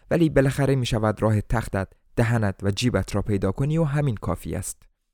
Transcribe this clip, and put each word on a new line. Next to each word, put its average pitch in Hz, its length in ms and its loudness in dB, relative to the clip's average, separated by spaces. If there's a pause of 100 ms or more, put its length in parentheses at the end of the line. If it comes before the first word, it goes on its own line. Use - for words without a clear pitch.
(100)
ولی 170 180 4
بالاخره 135 460 2
می‌شود 110 480 0
راه 107 180 4
تختت، 101 480 -2 (280)
دهنت 113 460 0
و 98 80 2
جیبت 101 440 -2
را 98 80 0
پیدا 98 300 0
کنی 151 260 -2
و 165 60 2
همین 143 300 -2
کافی 82 400 -6
است. - 280 -8 (320)